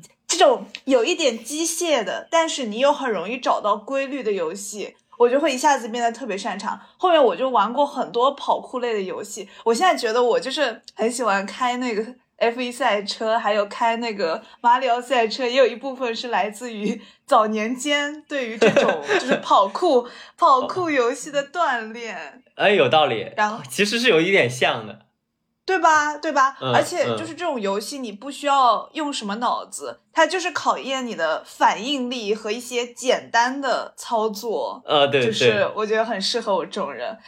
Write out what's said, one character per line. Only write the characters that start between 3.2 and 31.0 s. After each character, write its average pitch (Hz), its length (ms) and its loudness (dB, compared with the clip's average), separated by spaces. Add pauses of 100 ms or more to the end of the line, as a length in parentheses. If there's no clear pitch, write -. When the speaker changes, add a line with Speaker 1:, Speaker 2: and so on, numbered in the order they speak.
Speaker 2:
易 247 120 -6
找 - 200 0
到 208 160 0
规 269 320 -4
律 262 140 -8
的 214 100 -2
游 175 220 -4
戏， 202 420 -12 (220)
我 240 120 6
就 277 100 4
会 294 140 0
一 254 40 -4
下 262 200 4
子 226 100 -6
变 233 160 -4
得 233 80 2
特 240 140 -12
别 196 120 -4
擅 208 200 -6
长。 202 220 -6 (180)
后 370 120 2
面 320 140 6
我 196 120 4
就 262 140 -2
玩 226 240 2
过 285 120 2
很 214 260 -4
多 240 200 2
跑 233 280 -2
酷 247 200 -10
类 233 140 -2
的 208 80 -2
游 180 220 -6
戏， 202 260 -14 (160)
我 226 80 4
现 294 120 2
在 339 120 6
觉 226 160 -2
得 247 100 4
我 214 160 4
就 247 120 -6
是 262 300 -2 (140)
很 226 160 0
喜 247 120 -4
欢 196 220 2
开 247 320 -2
那 247 180 -4
个 226 100 -4 (320)
F 233 220 0
一 247 120 -4
赛 240 320 0
车， 220 340 -2
还 220 160 0
有 208 140 0
开 233 300 0
那 233 160 -4
个 196 280 -4 (200)
马 247 180 4
里 262 100 0
奥 240 100 2
赛 240 280 2
车， 247 180 -4
也 240 100 -2
有 262 120 6
一 233 80 -2
部 262 200 -8
分 240 200 -6
是 240 140 -10
来 214 200 0
自 233 240 -12
于 214 260 -4 (280)
早 226 200 6
年 220 280 -2
间 294 520 -2
对 262 220 -6
于 226 80 -10
这 226 140 6
种 226 300 2
Speaker 1:
<laughs> - 60 -10
Speaker 2:
就 403 120 2
是 254 180 0
跑 - 300 4
酷， 247 400 2 (300)
跑 311 260 4
酷 349 260 -4
游 262 240 2
戏 294 160 -12
的 277 220 -4
锻 254 400 -2
炼。 196 520 -12 (120)
Speaker 1:
哎， 180 160 4
有 156 180 4
道 156 160 6
理， 110 320 -2
Speaker 2:
然 214 120 2
后 214 200 -8
Speaker 1:
其 202 160 0
实 233 140 0
是 247 100 2
有 165 100 6
一 175 120 2
点 151 180 4
像 127 380 -2
的。 - 180 -18 (580)
Speaker 2:
对 381 140 0
吧？ 302 400 4
对 311 140 -4
吧？ 269 280 2
Speaker 1:
嗯， 240 140 -2
Speaker 2:
而 302 100 4
且 320 220 -2 (100)
就 107 100 -6
是 - 100 -12
这 349 100 -8
种 277 160 -4
游 196 180 -2
戏 269 200 -10
你 233 120 -10
不 247 200 -14
需 285 160 -6
要 254 460 4
用 294 200 -4
什 240 120 -8
么 202 100 -6
脑 196 280 -2
子， 110 360 -14
Speaker 1:
嗯。 - 120 -20
Speaker 2:
它 320 160 2
就 359 120 -2
是 339 120 -4
考 233 280 -2
验 262 260 -6